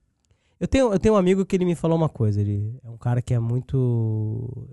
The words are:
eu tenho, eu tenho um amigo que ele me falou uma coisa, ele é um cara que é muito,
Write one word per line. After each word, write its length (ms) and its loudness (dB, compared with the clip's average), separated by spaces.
eu 80 -4
tenho, 240 2
eu 80 2
tenho 160 4
um 20 6
amigo 280 2
que 100 -4
ele 100 2
me 100 2
falou 220 0
uma 120 2
coisa, 320 0
ele 420 -4
é 60 -18
um 80 -16
cara 240 -2
que 120 -2
é 60 2
muito, 1300 -2